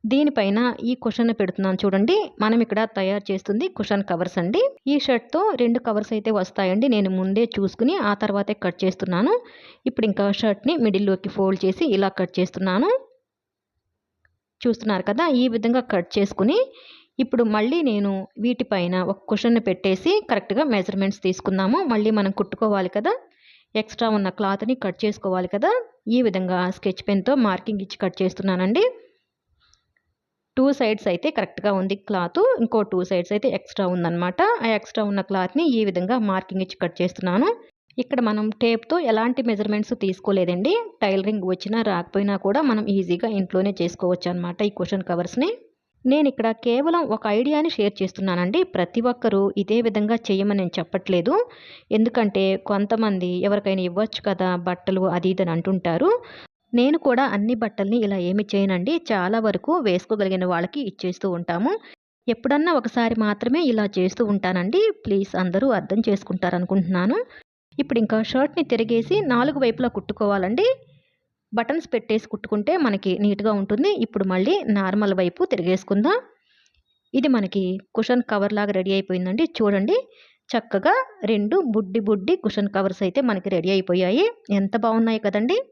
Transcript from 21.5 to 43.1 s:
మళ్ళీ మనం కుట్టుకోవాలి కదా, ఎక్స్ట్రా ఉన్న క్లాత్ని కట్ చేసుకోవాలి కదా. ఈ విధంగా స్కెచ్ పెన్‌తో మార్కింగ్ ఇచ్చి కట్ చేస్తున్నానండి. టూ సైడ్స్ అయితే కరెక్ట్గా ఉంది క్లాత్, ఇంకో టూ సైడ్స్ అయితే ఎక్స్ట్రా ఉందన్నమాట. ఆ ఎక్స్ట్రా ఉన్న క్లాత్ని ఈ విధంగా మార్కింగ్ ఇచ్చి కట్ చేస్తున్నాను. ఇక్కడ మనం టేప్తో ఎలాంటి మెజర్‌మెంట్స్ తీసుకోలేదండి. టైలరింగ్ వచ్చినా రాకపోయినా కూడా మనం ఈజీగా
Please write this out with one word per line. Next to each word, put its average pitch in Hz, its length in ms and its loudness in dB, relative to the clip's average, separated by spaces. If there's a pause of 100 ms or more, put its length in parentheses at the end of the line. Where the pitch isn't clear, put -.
మళ్ళీ 220 260 2
మనం 202 220 0
కుట్టుకోవాలి 196 580 -2
కదా, 240 220 -2 (640)
ఎక్స్ట్రా 220 340 -2
ఉన్న 202 200 0
క్లాత్ని 202 480 -2
కట్ 190 240 -6
చేసుకోవాలి 185 480 -2
కదా. 247 220 0 (360)
ఈ 233 160 2
విధంగా 185 360 0 (120)
స్కెచ్ 185 320 -4
పెన్‌తో 202 380 0
మార్కింగ్ 202 420 0
ఇచ్చి - 160 -14
కట్ 190 180 -4
చేస్తున్నానండి. 190 680 0 (1700)
టూ 262 160 4
సైడ్స్ 220 360 0
అయితే 175 220 0
కరెక్ట్గా 202 420 -4
ఉంది 190 240 -2
క్లాత్, 190 440 -2 (180)
ఇంకో 226 240 0
టూ 196 220 -2
సైడ్స్ 180 280 -2
అయితే 208 160 0
ఎక్స్ట్రా - 380 -4
ఉందన్నమాట. 175 540 -2 (180)
ఆ 226 120 -2
ఎక్స్ట్రా 214 340 -2
ఉన్న 202 160 -2
క్లాత్ని 190 480 -2
ఈ 233 160 2
విధంగా 185 360 0
మార్కింగ్ 190 440 -2
ఇచ్చి 185 120 -12
కట్ 170 200 -6
చేస్తున్నాను. 185 520 0 (500)
ఇక్కడ 254 220 -2
మనం 214 260 0 (100)
టేప్తో 233 440 0
ఎలాంటి 240 420 0
మెజర్‌మెంట్స్ 214 560 -2
తీసుకోలేదండి. 190 720 0 (260)
టైలరింగ్ 196 460 0
వచ్చినా 190 380 -2
రాకపోయినా 196 540 -2
కూడా 208 260 0
మనం 220 260 0
ఈజీగా 190 420 0